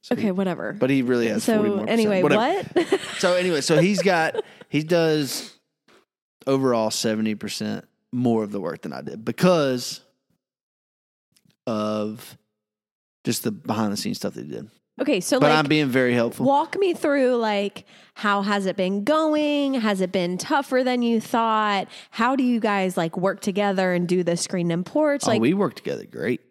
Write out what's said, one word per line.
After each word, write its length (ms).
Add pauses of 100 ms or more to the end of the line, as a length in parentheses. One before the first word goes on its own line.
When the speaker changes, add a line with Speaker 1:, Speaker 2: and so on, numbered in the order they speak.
Speaker 1:
So 120
Speaker 2:
Okay, 120
Speaker 1:
he, 60
Speaker 2:
whatever. 420
Speaker 1:
but 180
he 120
really 240
has 160
Speaker 2:
So 140
Speaker 1:
forty 120
more 120
percent. 100
Speaker 2:
anyway, 320
Speaker 1:
Whatever. 180 (320)
Speaker 2:
what? 340
<laughs> 120
Speaker 1:
So 160
anyway, 260
so 180
he's 240
got, 320 (340)
he 140
does 720 (920)
overall 420
seventy 460
percent 500 (260)
more 320
of 80
the 100
work 220
than 100
I 80
did 240
because 760 (1700)
of 680 (840)
just 200
the 80
behind 420
the 40
scenes 200
stuff 180
they 80
did. 260 (320)
Speaker 2:
Okay, 180
so, 220
Speaker 1:
But 80
Speaker 2:
like, 100
Speaker 1:
I'm 80
being 220
very 240
helpful. 320
Speaker 2:
walk 340
me 140
through, 420
like, 480 (300)
how 300
has 220
it 120
been 260
going? 680
Has 260
it 140
been 240
tougher 480
than 160
you 180
thought? 680 (220)
How 260
do 80
you 160
guys, 340
like, 220
work 240
together 520
and 140
do 160
the 140
screen 340
and 140
porch? 400
Speaker 1:
Oh, 60
Speaker 2:
Like, 100
Speaker 1:
we 120
work 220
together 300
great. 340 (120)